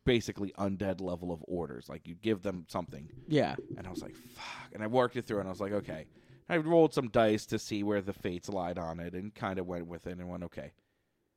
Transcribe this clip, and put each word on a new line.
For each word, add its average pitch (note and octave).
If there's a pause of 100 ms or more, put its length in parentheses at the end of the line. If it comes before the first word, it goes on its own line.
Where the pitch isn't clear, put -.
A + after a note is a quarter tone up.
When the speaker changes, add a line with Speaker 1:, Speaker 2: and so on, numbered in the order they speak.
Speaker 1:
basically G#2
undead G2
level F2+
of D#2+
orders. C#2+
Like, C#2+
you E2+
give G2+
them F#2
something. E2 (180)
Speaker 2:
Yeah. A#2+ (200)
Speaker 1:
And F2+
I F2+
was F2+
like, -
"Fuck." -
And G#2+
I G#2+
worked A#2+
it A#2+
through, G#2
and F#2+
I F#2+
was F#2
like, G2+
"Okay." E2+ (420)
I F3
rolled D#3+
some C3
dice A2
to A2
see G#2
where G#2
the F#2+
fates F2
lied F2+
on E2
it F2
and G2
kinda F#2+
went F2
with E2+
it F2+
and F2+
went, F2+
"Okay." - (640)